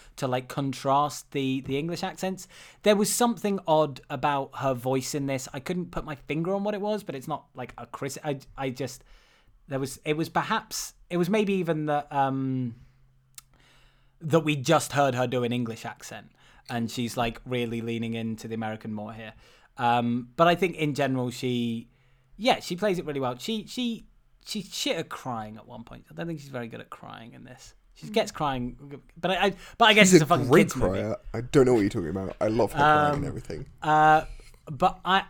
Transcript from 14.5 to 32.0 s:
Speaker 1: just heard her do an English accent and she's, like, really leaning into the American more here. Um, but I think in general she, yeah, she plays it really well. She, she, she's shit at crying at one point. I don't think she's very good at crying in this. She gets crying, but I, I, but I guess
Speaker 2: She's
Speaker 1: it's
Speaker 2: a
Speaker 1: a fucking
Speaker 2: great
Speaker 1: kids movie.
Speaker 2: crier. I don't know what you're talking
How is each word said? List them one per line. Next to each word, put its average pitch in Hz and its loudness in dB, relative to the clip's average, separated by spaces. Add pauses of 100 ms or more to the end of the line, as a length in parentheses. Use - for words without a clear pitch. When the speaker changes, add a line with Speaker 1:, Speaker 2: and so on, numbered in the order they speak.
Speaker 1:
just 143 2
heard 139 4
her 127 0
do 123 0
an 117 -2
English 117 -4
accent 110 -14 (420)
and 120 -4
she's, 117 -4
like, 117 -2
really 120 -2
leaning 113 -4
into 113 -6
the 113 -6
American 110 -6
more 107 -8
here. 110 -14 (460)
Um, 120 2
but 165 6
I 175 6
think 175 0
in 151 -2
general 131 0
she, 120 -4 (480)
yeah, 240 0
she - -8
plays 185 0
it 170 -8
really 143 -4
well. 127 -4
She, 220 -6
she, 240 -6 (400)
she's - -10
shit 269 -4
at 165 -6
crying 110 -8
at 107 -20
one 117 -16
point. 120 -18
I 147 -20
don't 165 -8
think 160 -8
she's 139 -18
very 120 -8
good 113 -14
at - -18
crying 107 -16
in 120 -20
this. - -20 (200)
She - -16
gets 214 -2
crying, 135 -6 (160)
but 175 -2
I, 185 0
I, 196 2 (260)
but 233 8
I 214 8
guess 202 10
Speaker 2:
She's 185 8
Speaker 1:
it's 165 12
Speaker 2:
a - 4
Speaker 1:
a 139 -2
fucking 170 2
Speaker 2:
great 135 8
Speaker 1:
kids - -6
movie. 98 0
Speaker 2:
crier. 104 -4 (180)
I 110 -4
don't 123 6
know 123 6
what 113 6
you're 95 2
talking 90 -4